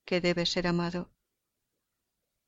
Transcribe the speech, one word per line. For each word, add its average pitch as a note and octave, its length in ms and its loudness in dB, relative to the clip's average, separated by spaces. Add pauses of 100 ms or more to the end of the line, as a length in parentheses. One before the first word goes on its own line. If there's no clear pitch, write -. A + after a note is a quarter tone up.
que F3+ 160 0
debe F3 260 2
ser F3+ 220 -2
amado, F3 460 -2 (1300)